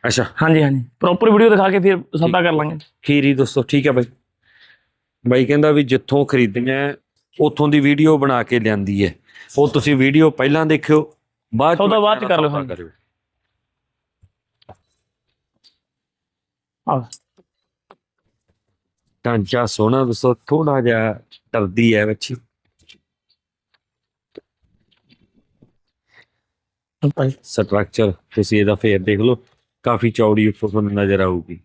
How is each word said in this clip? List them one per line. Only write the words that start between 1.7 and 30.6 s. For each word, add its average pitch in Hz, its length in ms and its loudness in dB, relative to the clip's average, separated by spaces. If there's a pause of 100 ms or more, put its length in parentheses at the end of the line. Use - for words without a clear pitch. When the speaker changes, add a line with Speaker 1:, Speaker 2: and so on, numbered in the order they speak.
Speaker 2:
ਕੇ 190 80 0
ਫਿਰ 190 180 2
ਸੌਦਾ 170 460 -2
ਕਰ 170 100 0
ਲਾਂਗੇ। 156 260 -4 (240)
Speaker 1:
ਖੀਰੀ 143 320 2
ਦੋਸਤੋ, 131 280 -2
ਠੀਕ 143 240 -2
ਹੈ 143 60 2
ਬਾਈ। 123 120 0 (1200)
ਬਾਈ 127 160 2
ਕਹਿੰਦਾ 147 260 2
ਵੀ 147 120 2
ਜਿੱਥੋਂ 131 440 0
ਖਰੀਦੀਆਂ 131 680 -2 (460)
ਉੱਥੋਂ 151 280 0
ਦੀ 147 120 2
ਵੀਡੀਓ 147 380 2
ਬਣਾ 135 240 0
ਕੇ 120 180 -2
ਲਿਆਂਦੀ 101 440 -2
ਹੈ, 82 100 -4 (440)
ਉਹ 143 100 4
ਤੁਸੀਂ 143 280 0
ਵੀਡੀਓ 143 340 4
ਪਹਿਲਾਂ 147 360 -2
ਦੇਖਿਓ, 156 500 0 (380)
ਬਾਅਦ 151 220 2
'ਚ - 20 -10
Speaker 2:
ਸੌਦਾ 208 220 2
ਬਾਅਦ 208 200 0
'ਚ 220 40 -6
ਕਰ 175 160 0
ਲਿਓ। 151 100 0
Speaker 1:
ਸੌਦਾ 143 240 -8
ਕਰਿਓ। 85 140 -18 (4000)
Speaker 2:
ਆਹ। 127 360 -6 (2000)
Speaker 1:
ਢਾਂਚਾ 117 400 -2
ਸੋਹਣਾ 117 380 0
ਦੱਸੋ, 123 300 -2
ਥੋੜ੍ਹਾ 147 460 -2
ਜਿਹਾ 110 400 -2 (320)
ਡਰਦੀ 110 420 0
ਹੈ 104 120 0
ਵੱਛੀ। 107 280 -8 (4000)
Speaker 2:
ਭਾਈ। 135 140 -2 (120)
Speaker 1:
ਸਟਰਕਚਰ 101 720 -2
ਤੁਸੀਂ 104 480 -2
ਇਹਦਾ 104 140 2
ਫੇਰ 98 280 0
ਦੇਖ 101 180 -2
ਲਓ, 120 160 2 (460)
ਕਾਫੀ 120 280 -2
ਚੌੜੀ 107 380 2
ਉੱਪਰ 104 200 -4